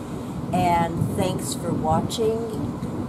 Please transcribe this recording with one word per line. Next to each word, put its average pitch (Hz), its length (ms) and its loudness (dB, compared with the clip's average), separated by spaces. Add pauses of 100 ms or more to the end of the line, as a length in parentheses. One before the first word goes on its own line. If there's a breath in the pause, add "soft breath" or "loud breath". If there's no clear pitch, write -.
(540 loud breath)
And 170 640 2
thanks 185 380 0
for 170 180 -2
watching. 220 1040 0 (340)